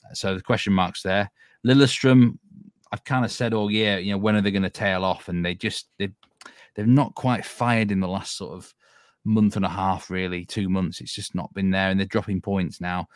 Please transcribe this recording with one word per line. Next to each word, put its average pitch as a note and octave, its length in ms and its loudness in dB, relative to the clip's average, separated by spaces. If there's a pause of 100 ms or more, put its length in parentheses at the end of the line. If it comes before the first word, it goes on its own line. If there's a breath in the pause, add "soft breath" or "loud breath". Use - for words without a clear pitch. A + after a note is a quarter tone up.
(120)
so G2 220 -4
the F#2 80 -8
question G#2 320 0
marks F#2 280 -2
there. G2 280 -2 (360 soft breath)
Lillestrøm, B2+ 720 6 (560)
I've - 120 -10
kinda A#2+ 240 -2
said A#2 260 -2
all G#2 160 0
year, G#2 280 2
you F#2+ 140 -4
know, G2 60 -2
when G#2+ 180 2
are G#2 60 4
they G2+ 80 2
gonna F#2+ 180 0
tail F#2+ 340 -2
off? F#2 260 -2
And F2 160 -2
they F2+ 100 -4
just, - 340 -8 (100)
they, G2 120 -4 (640 loud breath)
they've G#2+ 120 -2
not B2+ 280 4
quite A#2+ 300 -2
fired A2+ 460 0
in G2 100 2
the F#2 80 -2
last F#2+ 280 -8
sort - 160 -12
of F2+ 220 -18 (500 soft breath)
month G#2+ 320 4
and G2 80 0
a F2 60 0
half, F#2 400 -4
really, F2+ 340 -4
two F#2+ 240 -4
months. F#2 320 -2
It's - 140 -12
just - 200 -10
not F2+ 200 -8
been G2 160 0
there, F#2+ 200 2
and F#2+ 80 0
they're F#2+ 80 0
dropping G2 360 -2
points G2 380 -4
now. F2+ 340 -6